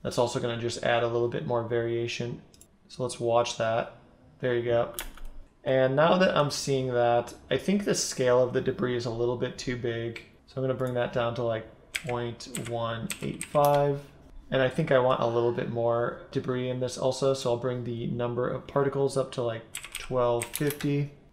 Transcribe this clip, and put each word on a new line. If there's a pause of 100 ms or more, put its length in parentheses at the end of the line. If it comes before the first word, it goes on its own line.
That's
also
gonna
just
add
a
little
bit
more
variation. (460)
So
let's
watch
that. (440)
There
you
go. (720)
And
now
that
I'm
seeing
that, (160)
I
think
the
scale
of
the
debris
is
a
little
bit
too
big. (240)
So
I'm
gonna
bring
that
down
to,
like, (260)
point (220)
one (120)
eight
five. (500)
And
I
think
I
want
a
little
bit
more (100)
debris
in
this
also,
so
I'll
bring
the
number
of
particles
up
to,
like, (360)
twelve
fifty. (200)